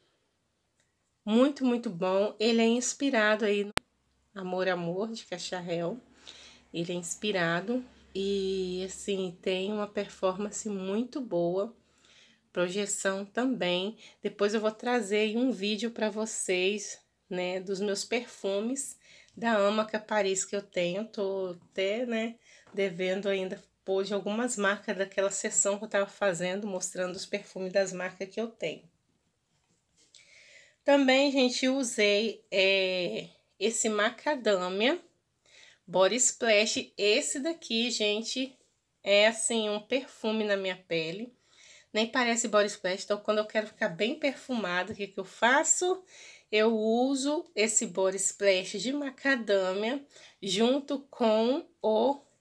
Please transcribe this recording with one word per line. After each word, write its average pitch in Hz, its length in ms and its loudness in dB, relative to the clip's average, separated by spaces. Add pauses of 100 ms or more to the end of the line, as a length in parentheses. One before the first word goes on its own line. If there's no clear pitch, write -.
(1200)
Muito, 262 440 4
muito 240 240 0
bom. 190 500 0
Ele 226 220 4
é 226 40 6
inspirado 233 800 2
aí 202 200 2
no 208 80 -10 (600)
Amor, 185 340 -2
Amor, 180 440 -2
de 226 140 -12
Cacharel. 175 720 -6 (760)
Ele 170 160 -4
é - 20 -2
inspirado 185 880 -2 (320)
e, 190 680 -2
assim, 190 560 -6
tem 190 320 -2
uma 208 140 -4
performance 202 800 -4
muito 208 540 -4
boa. 185 520 0 (800)
Projeção 196 720 -2
também. 202 720 -2 (260)
Depois 202 300 0
eu 220 80 0
vou 214 100 0
trazer 214 500 -2
aí 214 180 0
um 262 120 2
vídeo 208 400 -2
pra 220 200 -2
vocês, 202 920 -2 (300)
né, 180 300 -4
dos 190 200 -6
meus 196 240 -2
perfumes 226 920 -4 (360)
da 233 180 -2
Amaca 214 460 2
Paris 196 460 0
que - 100 -8
eu 202 60 -2
tenho. 190 460 -2
Tô 190 500 -4 (140)
até, 202 340 -2
né, 226 320 -4 (380)
devendo 190 520 -2
ainda 196 360 -4 (200)
pôr 190 220 0
de 196 80 -4
algumas 208 460 -2
marcas 202 400 0
daquela 196 320 0
sessão 208 480 0
que 202 60 -10
eu 202 40 -12
tava 202 180 0
fazendo, 190 600 -2
mostrando 180 480 -4
os 190 100 -10
perfumes 190 480 -6
das 196 200 2
marcas 180 360 -6
que 220 120 -8
eu 226 80 -2
tenho. 165 340 -8 (2000)
Também, 277 480 6
gente, 254 360 2
usei, 220 840 2
é, 185 800 2 (300)
esse 226 300 0
Macadâmia 214 1120 0 (840)
Body 190 300 4
Splash. 226 800 2
Esse 226 400 2
daqui, 254 520 -2
gente, 226 680 -4 (460)
é, 202 240 6
assim, 226 420 0
um 208 100 -4
perfume 220 640 -2
na 208 140 2
minha 190 200 -4
pele. 170 560 -4 (640)
Nem 220 100 2
parece 233 400 0
body 208 200 4
splash, 196 380 -4
então 208 120 0
quando 214 220 0
eu 214 80 0
quero 214 220 -4
ficar 214 200 -4
bem 208 280 -2
perfumado, 208 760 -2
o - 20 -8
que 202 120 -8
que - 120 -12
eu 190 60 -8
faço? 311 800 2 (500)
Eu 220 240 4
uso 262 800 2
esse 220 300 2
body 190 320 0
splash 190 600 0
de 220 140 -4
macadâmia 233 1120 0 (380)
junto 247 560 2 (100)
com 233 560 2 (160)
o 226 400 2 (200)